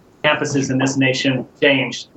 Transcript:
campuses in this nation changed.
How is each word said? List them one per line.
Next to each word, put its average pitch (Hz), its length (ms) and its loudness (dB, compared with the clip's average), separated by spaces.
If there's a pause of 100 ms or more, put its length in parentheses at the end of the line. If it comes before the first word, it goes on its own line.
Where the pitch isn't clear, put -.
(240)
campuses 139 480 0
in 127 60 0
this 135 180 0
nation 131 500 0 (140)
changed. 135 560 0